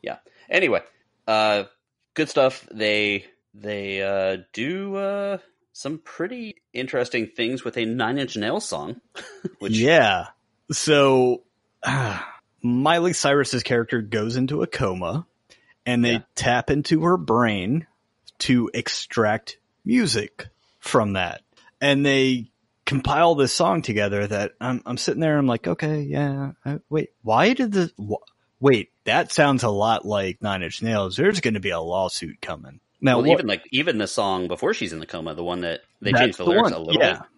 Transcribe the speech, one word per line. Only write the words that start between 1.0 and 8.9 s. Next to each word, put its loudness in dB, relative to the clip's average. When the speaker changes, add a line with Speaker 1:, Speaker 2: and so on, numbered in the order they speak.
Speaker 1:
uh, 2
good 0
stuff. 2
They, 0
they, -8
uh, -2
do, -6
uh, -4
some -10
pretty -10
interesting -4
things -4
with -6
a -2
Nine -2
Inch -6
Nails -4
song, -8